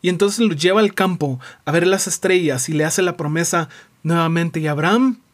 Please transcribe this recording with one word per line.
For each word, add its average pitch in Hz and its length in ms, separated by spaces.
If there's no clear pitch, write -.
Y 175 60
entonces 202 320
lo 214 140
lleva 180 260
al 208 140
campo 160 440
a 143 60
ver 170 160
las 185 200
estrellas 180 640
y 160 40
le 151 120
hace 160 180
la 175 140
promesa 165 520
nuevamente, 165 560
y 156 80
Abraham 196 540